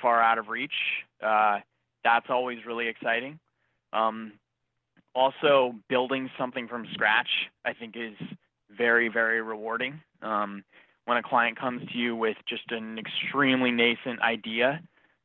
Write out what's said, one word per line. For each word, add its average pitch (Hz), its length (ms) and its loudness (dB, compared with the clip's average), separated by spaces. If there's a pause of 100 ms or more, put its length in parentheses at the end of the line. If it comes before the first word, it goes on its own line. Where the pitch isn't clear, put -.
far 117 200 4
out 113 180 4
of 107 100 -6
reach, - 560 -4 (180)
uh, 107 360 4 (440)
that's 117 260 2
always 123 360 -2
really 117 220 -4
exciting. 120 520 -4 (540)
Um, 110 400 -2 (800)
also, 135 600 4 (120)
building 131 500 0
something 123 300 -6
from 117 260 -8
scratch, 113 340 2 (380)
I 120 80 -4
think, 113 240 -14
is 113 180 -10 (540)
very, 117 400 4
very 113 320 0
rewarding. 113 600 -6 (200)
Um, 104 420 -4 (420)
when 120 120 2
a 113 60 -2
client 117 360 2
comes 127 320 -6
to 123 60 -8
you 120 180 0
with 110 220 0 (100)
just 117 240 -8
an 110 280 -8
extremely 131 720 2
nascent 120 500 2
idea, 117 600 0 (440)